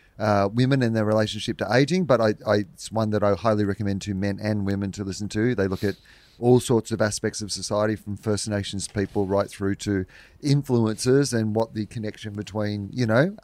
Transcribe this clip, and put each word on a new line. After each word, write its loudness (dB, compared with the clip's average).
uh, 2
women 2
and 0
their 2
relationship 0
to -2
aging, 4
but 4
I, 4
I, 4
it's -4
one 0
that 0
I 4
highly 2
recommend -2
to -4
men -2
and -2
women 0
to -8
listen -6
to. 0
They 0
look -4
at -2
all 6
sorts 0
of -2
aspects -2
of -8
society, -2
from -10
First -2
Nations -4
people -2
right 0
through -4
to -2
influencers, 2
and -2
what -2
the -4
connection -10
between, -6
you -2
know, 2